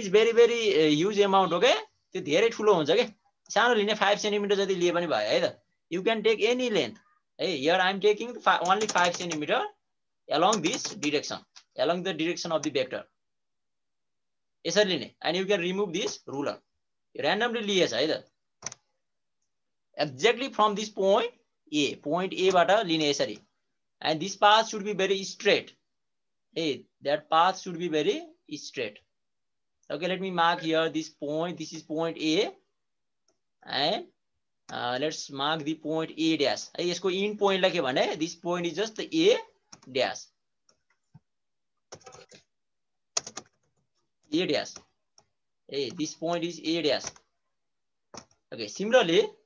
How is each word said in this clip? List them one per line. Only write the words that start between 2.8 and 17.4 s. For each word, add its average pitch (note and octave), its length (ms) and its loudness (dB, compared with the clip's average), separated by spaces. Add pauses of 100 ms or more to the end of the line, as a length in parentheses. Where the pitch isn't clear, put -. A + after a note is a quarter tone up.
के, A3 140 4 (500)
सानो A#3 200 4
लिने G#3 200 2
फाइभ G3+ 240 2
सेन्टिमिटर G#3 360 0 (100)
जति F#3+ 100 0
लिए F3 180 2
पनि F3 140 0
भयो A2 240 0
है E3+ 160 2
त। - 140 -4 (320)
You F#3 140 -4
can A3 160 0
take A3 180 2 (120)
any B3+ 180 -2
length, C3 300 -2 (400)
है, E3 80 -2 (100)
here D#3+ 220 2
I F#3 100 2
am G3 100 -4
taking G#3+ 400 0
fi-, F#3 180 4 (120)
only G#3 160 2
five F3 300 2
centimeter E3+ 440 -2 (680)
along E3+ 340 2
this A3+ 200 -2 (120)
direction, C#3 500 -4 (320)
along E3 260 0
the F3+ 120 -6
direction D#3+ 380 -4
of D3+ 100 0
the D3+ 80 -2
vector। B2 320 -4 (1600)
यसरी F#3 180 4
लिने, D3+ 260 -4 (140)
and E3 120 0
you F#3+ 80 -2
can G3 160 0
remove F#3 320 -2
this G3 340 -4
ruler। C3 300 -6 (600)
यो B2+ 60 -8
randomly A3 440 -2